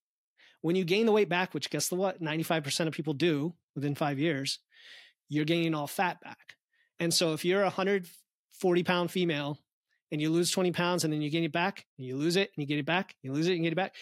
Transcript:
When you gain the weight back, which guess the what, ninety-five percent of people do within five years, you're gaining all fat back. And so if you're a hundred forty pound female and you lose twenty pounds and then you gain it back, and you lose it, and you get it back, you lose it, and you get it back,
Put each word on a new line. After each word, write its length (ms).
When 140
you 100
gain 200
the 60
weight 180
back, 240
which 160
guess 180
the 80
what, 260
ninety-five 420
percent 240
of 60
people 200
do 400
within 200
five 220
years, 420
you're 160
gaining 300
all 120
fat 340
back. 340
And 140
so 200
if 120
you're 180
a 60
hundred 380
forty 220
pound 300
female 480
and 100
you 80
lose 200
twenty 220
pounds 320
and 100
then 80
you 80
gain 140
it 80
back, 340
and 100
you 80
lose 220
it, 180
and 80
you 20
get 140
it 60
back, 360
you 120
lose 140
it, 40
and 80
you 40
get 100
it 20
back, 260